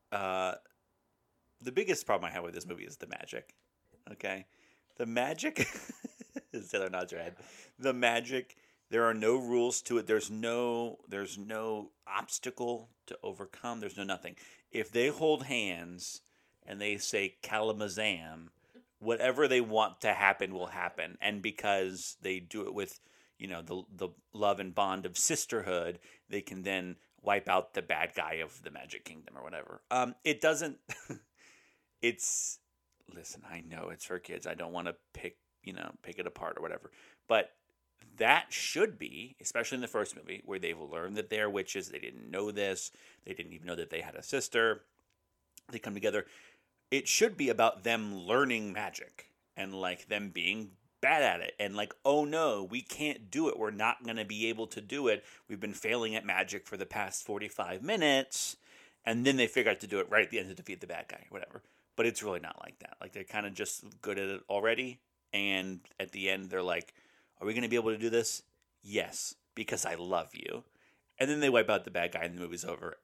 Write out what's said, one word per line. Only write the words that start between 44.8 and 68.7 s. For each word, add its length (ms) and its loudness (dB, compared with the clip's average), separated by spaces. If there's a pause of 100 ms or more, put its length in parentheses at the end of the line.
They 80 -6
come 140 -6
together. 320 2 (680)
It 160 2
should 300 4
be 120 2
about 340 4
them 340 2
learning 560 2
magic 540 -8 (280)
and, 200 -6
like, 320 -4
them 220 -2
being 420 -2 (300)
bad 200 6
at 180 4
it 200 -6
and, 160 -2
like, 180 -2 (100)
"Oh 220 6
no, 380 2
we 180 -6
can't 480 -6
do 180 2
it. 120 0
We're 100 0
not 340 0
gonna 220 -2
be 220 -2
able 200 -2
to 140 -8
do 260 0
it. 160 4 (240)
We've 120 -8
been 160 -6
failing 400 0
at 100 -4
magic 400 0
for 120 -8
the 100 -4
past 360 -4
forty-five 600 -4
minutes." 720 2 (480)
And 180 2
then 140 6
they 80 8
figure 260 4
out 100 0
to 60 -10
do 120 0
it 100 0
right 140 8
at 80 -2
the 80 0
end 100 -6
to 60 -10
defeat 260 -12
the 60 -14
bad 200 -8
guy, 220 -14
whatever. 320 -12 (340)
But 120 4
it's 160 -2
really 160 -2
not 200 -10
like 200 -16
that. 200 -18
Like, 140 -14
they're 100 -10
kinda 280 -4
just 500 -8
good 160 -2
at 100 -2
it 220 -4
already. 500 2 (320)
And 560 0 (120)
at 120 -6
the 160 -2
end, 220 0
they're 140 0
like, 320 -2 (440)
"Are 60 -6
we 80 0
gonna 160 0
be 60 2
able 160 4
to 80 -2
do 100 2
this?" 320 2 (400)